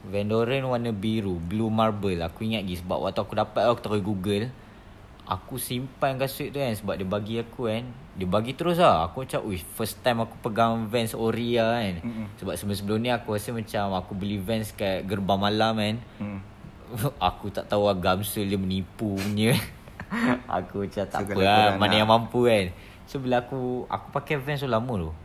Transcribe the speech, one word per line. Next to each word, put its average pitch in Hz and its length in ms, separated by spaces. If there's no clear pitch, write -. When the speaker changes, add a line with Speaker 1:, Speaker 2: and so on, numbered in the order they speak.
Speaker 1:
Van 101 240
Doren 117 360
warna 120 280
biru, 104 440
blue 95 320
marble. 104 540
Aku 82 220
ingat 110 180
lagi 90 160
sebab 85 240
waktu 95 180
aku 104 140
dapat, 107 320
aku 117 160
terus 107 200
Google. 104 520
Aku 95 320
simpan 131 580
kasut 135 320
tu 127 100
kan 135 140
sebab 101 240
dia 95 80
bagi 104 340
aku 117 300
kan. 113 160
Dia 92 120
bagi 107 300
terus 170 240
lah. 104 240
Aku 87 180
macam, - 220
"Ui, 95 160
first - 240
time 120 200
aku 113 220
pegang 113 460
Vans 113 260
Ori 113 400
lah 113 240
kan." 95 220
Speaker 2:
Mm-mm. 110 340
Speaker 1:
Sebab 92 220
sebelum-sebelum 101 420
ni 120 140
aku 113 240
rasa 104 160
macam 107 420
aku 92 220
beli 101 240
Vans 110 320
kat 95 320
Gerbang 98 340
Malam 107 380
kan. 107 200
Speaker 2:
Mm. 101 220
Speaker 1:
<laughs> 120 400
Aku - 240
tak - 160
tahu 104 160
lah 101 100
Gamsul 98 540
dia 98 80
menipu 95 580
punya. 104 380
<laughs> 247 460
Aku 92 320
macam, 98 220
"Tak 95 100
Speaker 2:
So, - 60
Speaker 1:
apa 101 80
Speaker 2:
kalau 98 160
Speaker 1:
lah, 101 240
Speaker 2:
korang 98 80
Speaker 1:
mana 98 160
Speaker 2:
nak 107 80
Speaker 1:
yang 107 100
mampu 113 360
kan." 107 200
So, - 160
bila 127 240
aku, 127 420
aku - 240
pakai 147 300
Vans 143 180
tu 135 140
lama 117 260
tu. 80 140